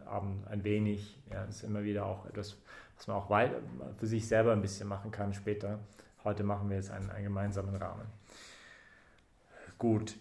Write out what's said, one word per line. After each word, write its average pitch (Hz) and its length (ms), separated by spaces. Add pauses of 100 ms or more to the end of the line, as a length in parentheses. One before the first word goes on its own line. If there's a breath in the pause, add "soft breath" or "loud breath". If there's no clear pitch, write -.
Abend 98 440
ein 104 160
wenig. 104 540 (120)
Ja, 98 160
das 101 100
ist - 60
immer 104 200
wieder 104 220
auch 98 220
etwas, - 320 (400 loud breath)
was - 80
man 104 100
auch 98 140
wei-, 110 200 (460)
für 113 100
sich 113 220
selber 113 240
ein 107 80
bisschen 98 260
machen 98 240
kann 104 220
später. 104 460 (460 loud breath)
Heute 104 180
machen 101 260
wir 98 80
jetzt 98 140
einen, 98 200
einen 101 140
gemeinsamen 98 520
Rahmen. 95 280 (1700 loud breath)
Gut, 110 440